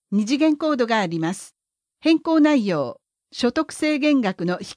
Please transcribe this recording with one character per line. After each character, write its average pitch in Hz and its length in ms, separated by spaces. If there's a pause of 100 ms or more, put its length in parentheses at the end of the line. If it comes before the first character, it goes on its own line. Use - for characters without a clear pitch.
(140)
二 208 120
次 262 120
元 311 180
コ 311 140
ー 302 80
ド 240 100
が 226 120
あ 196 60
り 165 140
ま 165 140
す。 - 180 (500)
変 311 180
更 320 200
内 294 280
容、 147 320 (320)
所 240 200
得 311 200
制 302 260
限 277 240
額 185 240
の 180 160
引 190 160